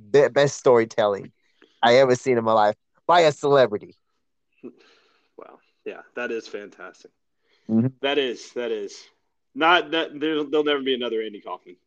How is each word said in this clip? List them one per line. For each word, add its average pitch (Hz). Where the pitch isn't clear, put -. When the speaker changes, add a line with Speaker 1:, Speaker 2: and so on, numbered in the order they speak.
Speaker 1:
the 135
best 139
storytelling 113
I 120
ever 131
seen 127
in 113
my 110
life 107
by 175
a 151
celebrity. 117
Speaker 2:
Wow. -
Yeah, 90
that 123
is 113
fantastic. 92
Speaker 1:
Mm-hmm. 113
Speaker 2:
That 139
is, 127
that 120
is. 104
Not 160
that, 156
there, 151
there'll 147
never 147
be 131
another 120
Andy 104
Kaufman. 90